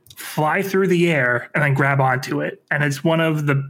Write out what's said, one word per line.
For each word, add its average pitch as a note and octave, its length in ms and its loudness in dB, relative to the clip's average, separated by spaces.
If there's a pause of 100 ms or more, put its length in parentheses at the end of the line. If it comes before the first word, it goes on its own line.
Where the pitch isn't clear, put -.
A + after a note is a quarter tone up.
(220)
fly D3+ 400 -2
through F#3+ 260 0
the F3 240 2
air B2 420 0
and D3 100 0
then C#3 100 2
grab C#3 260 2
onto C3 420 0
it. - 200 -6 (100)
And D3 120 0
it's C#3+ 200 -2
one E3 160 2
of D#3 280 0
the C#3 220 2